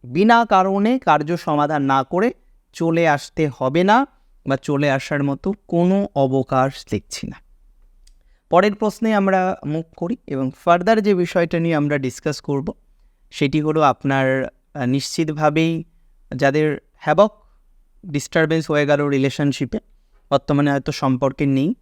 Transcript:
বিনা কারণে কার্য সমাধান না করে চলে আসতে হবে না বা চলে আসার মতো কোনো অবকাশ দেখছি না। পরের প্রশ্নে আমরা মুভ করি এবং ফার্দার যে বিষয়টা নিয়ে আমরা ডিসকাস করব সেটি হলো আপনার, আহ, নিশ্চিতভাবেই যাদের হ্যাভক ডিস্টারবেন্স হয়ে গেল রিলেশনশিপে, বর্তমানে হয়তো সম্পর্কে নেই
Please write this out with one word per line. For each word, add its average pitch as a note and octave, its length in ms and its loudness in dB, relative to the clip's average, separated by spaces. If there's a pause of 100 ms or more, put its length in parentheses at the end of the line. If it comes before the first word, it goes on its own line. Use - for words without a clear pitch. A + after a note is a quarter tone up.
বিনা G#3+ 400 2
কারণে G3+ 540 2
কার্য D3+ 380 0
সমাধান D3 460 -2
না C3+ 200 2
করে F#3+ 300 -2 (400)
চলে E3 360 0
আসতে D3 460 -2
হবে C#3+ 300 0
না A#3 220 4 (420)
বা C3+ 80 0
চলে C#3+ 340 -2
আসার C#3 320 -2
মতো C#3+ 300 -2 (160)
কোনো F#3 460 0
অবকাশ C3+ 760 0
দেখছি - 360 -8
না। - 240 -16 (1000)
পরের F#3+ 240 4
প্রশ্নে A3 400 -2
আমরা F#3+ 420 2 (100)
মুভ D#3+ 180 -4 (120)
করি F3+ 200 -6 (100)
এবং C3 240 -4 (140)
ফার্দার F3+ 380 4
যে G3+ 120 2
বিষয়টা F3 440 0
নিয়ে E3 160 0
আমরা D3 240 0
ডিসকাস C#3 420 -6
করব C#3 320 -4 (580)
সেটি D3+ 300 -2
হলো D#3 200 0
আপনার, C3+ 640 0
আহ, - 400 -10
নিশ্চিতভাবেই D#3 1000 -2 (520)
যাদের D3 420 0 (160)
হ্যাভক F3+ 500 0 (600)
ডিস্টারবেন্স D#3+ 640 -2
হয়ে D3 160 2
গেল D3 200 2
রিলেশনশিপে, C#3 720 -2 (520)
বর্তমানে C#3+ 400 0
হয়তো C#3 220 -2
সম্পর্কে C3+ 540 -2
নেই C#3 360 0